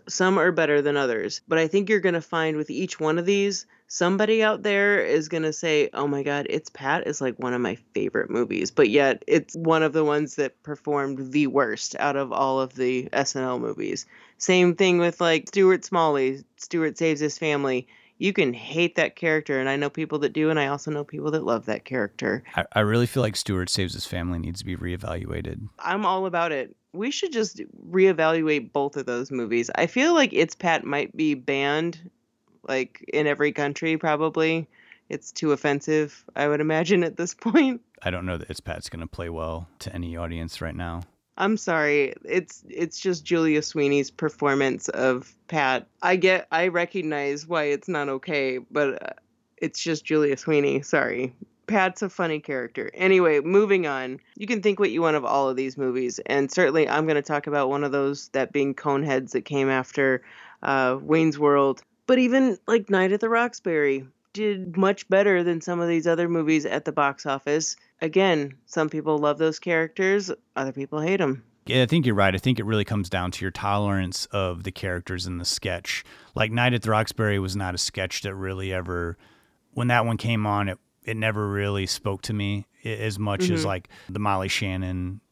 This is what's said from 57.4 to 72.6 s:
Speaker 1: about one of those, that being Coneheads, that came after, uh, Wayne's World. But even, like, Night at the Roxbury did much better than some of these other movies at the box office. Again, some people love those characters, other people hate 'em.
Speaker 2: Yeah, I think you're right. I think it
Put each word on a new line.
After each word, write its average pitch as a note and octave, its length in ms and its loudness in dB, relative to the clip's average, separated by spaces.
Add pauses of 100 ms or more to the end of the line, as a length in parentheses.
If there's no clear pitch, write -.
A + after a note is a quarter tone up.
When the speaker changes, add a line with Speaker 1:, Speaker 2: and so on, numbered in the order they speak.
Speaker 1:
about C#3+ 220 0
one C#3+ 160 -2
of C3+ 80 -2
those, C#3+ 400 -2
that C3 180 -2
being C#3 240 0
Coneheads, C#3 560 -2
that A#2 140 -2
came C#3 240 0
after, C3 520 0 (400)
uh, C3 400 0
Wayne's D#3 380 2
World. C#3+ 440 4 (260)
But B3+ 80 6
even, B3+ 480 4
like, A3 240 2
Night F#3+ 220 4
at G3+ 80 0
the A3+ 100 0
Roxbury D#3+ 760 0 (300)
did F#3+ 420 -4
much G3 340 2
better F#3+ 340 4
than E3+ 180 0
some F3 180 -2
of E3+ 80 0
these E3 200 2
other E3+ 200 4
movies D#3+ 380 2
at D3+ 180 -2
the D#3 80 -4
box C#3+ 360 0
office. D3 480 -2 (260)
Again, D#3+ 540 2 (100)
some D#3 240 0
people D3+ 300 0
love D3 180 2
those D#3+ 220 0
characters, F#3 720 0 (240)
other C3+ 160 -2
people C#3 300 -6
hate F#3 200 2
'em. C3+ 220 -2 (240)
Speaker 2:
Yeah, B2+ 160 4
I - 20 2
think D3 220 2
you're A2 80 4
right. G2 180 6
I F#2+ 60 0
think B2+ 180 0
it A2 80 -4